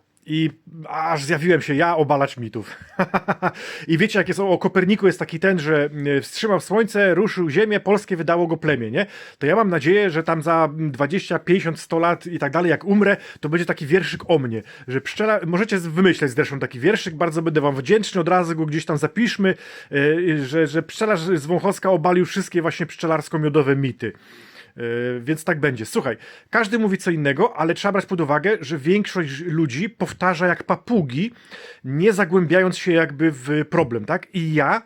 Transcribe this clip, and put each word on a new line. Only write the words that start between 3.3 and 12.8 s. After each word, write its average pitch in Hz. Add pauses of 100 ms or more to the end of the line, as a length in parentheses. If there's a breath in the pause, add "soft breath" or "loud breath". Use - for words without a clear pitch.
I 160
wiecie, 208
jak 170
jest 175
o, 196
o 175
Koperniku, 196
jest 170
taki 160
ten, 190
że, 147
mm, 143
wstrzymał 202
słońce, 202
ruszył 185
ziemię, 208
polskie 196
wydało 170
go 160
plemię, 131
nie? 180 (320 loud breath)
To -
ja 156
mam 214
nadzieję, 180
że 160
tam 165
za, 165
mm, 156
dwadzieścia, 151
pięćdziesiąt, 170
sto -
lat 170
i 170
tak 143
dalej, 170
jak 151